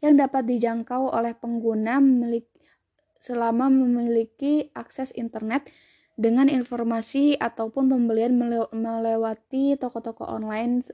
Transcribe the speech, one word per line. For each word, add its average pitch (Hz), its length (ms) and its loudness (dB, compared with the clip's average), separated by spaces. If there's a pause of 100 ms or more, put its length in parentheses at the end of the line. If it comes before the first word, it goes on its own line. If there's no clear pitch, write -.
yang 294 160 6
dapat 269 320 0
dijangkau 233 640 -2
oleh 233 240 -2
pengguna 233 640 0
memiliki, 233 560 2 (640)
selama 233 480 0
memiliki 247 1040 0
akses 262 400 -10
internet, 233 560 -6 (420)
dengan 226 320 2
informasi 247 960 0
ataupun 233 480 -2
pembelian 240 480 2
mele-, 233 320 0
melewati 226 1120 -2
toko-toko 233 480 -8
online 226 640 -4